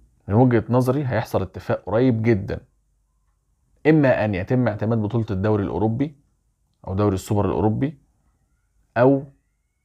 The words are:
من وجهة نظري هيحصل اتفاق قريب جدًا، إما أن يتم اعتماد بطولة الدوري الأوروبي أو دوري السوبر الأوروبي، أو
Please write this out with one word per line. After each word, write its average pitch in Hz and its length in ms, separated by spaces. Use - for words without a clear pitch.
من 95 60
وجهة 120 360
نظري 127 380
هيحصل 110 340
اتفاق 98 440
قريب 113 380
جدًا، 104 360
إما 143 380
أن 107 100
يتم 120 320
اعتماد 107 300
بطولة 110 340
الدوري 101 320
الأوروبي 110 520
أو 95 60
دوري 101 220
السوبر 101 300
الأوروبي، 110 520
أو 135 260